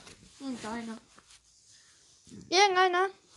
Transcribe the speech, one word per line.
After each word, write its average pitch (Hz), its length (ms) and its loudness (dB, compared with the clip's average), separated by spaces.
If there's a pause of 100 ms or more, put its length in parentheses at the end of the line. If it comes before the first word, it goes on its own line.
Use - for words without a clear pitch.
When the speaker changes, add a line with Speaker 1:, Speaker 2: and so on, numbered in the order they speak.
(400)
Speaker 1:
Irgendeiner. 226 580 -8 (1500)
Speaker 2:
Irgendeiner? 370 580 4 (280)